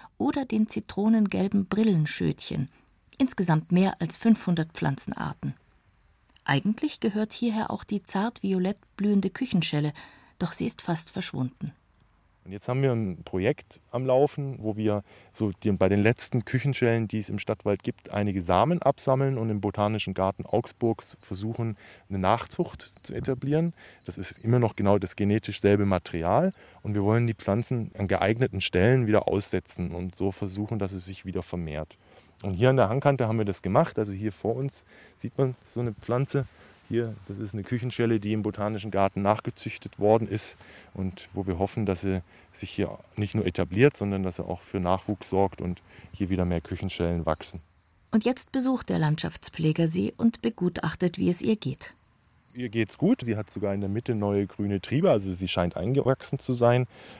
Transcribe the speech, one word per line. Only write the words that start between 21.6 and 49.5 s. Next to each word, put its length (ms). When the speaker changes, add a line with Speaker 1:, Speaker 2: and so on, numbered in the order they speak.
Speaker 2:
eine 100
Nachzucht 720
zu 100
etablieren. 640
Das 100
ist 220
immer 200
noch 180
genau 220
das 160
genetisch 460
selbe 240
Material 680
und 120
wir 80
wollen 240
die 80
Pflanzen 640
an 100
geeigneten 540
Stellen 440
wieder 220
aussetzen 640
und 260
so 160
versuchen, 460
dass 140
es 120
sich 220
wieder 160
vermehrt. 560
Und 140
hier 160
an 60
der 120
Hangkante 400
haben 80
wir 80
das 160
gemacht. 380
Also 160
hier 180
vor 240
uns 280
sieht 180
man 180
so 60
eine 120
Pflanze. 540
Hier, 260
das 100
ist 140
eine 120
Küchenschelle, 540
die 140
im 100
Botanischen 480
Garten 300
nachgezüchtet 800
worden 280
ist 300
und 400
wo 120
wir 120
hoffen, 260
dass 160
sie 220
sich 160
hier 280
nicht 180
nur 120
etabliert, 480
sondern 280
dass 140
sie 80
auch 180
für 180
Nachwuchs 480
sorgt 320
und 220
hier 180
wieder 160
mehr 160
Küchenschellen 640
wachsen. 340
Speaker 1:
Und 140
jetzt 280
besucht 360
der 100
Landschaftspfleger 880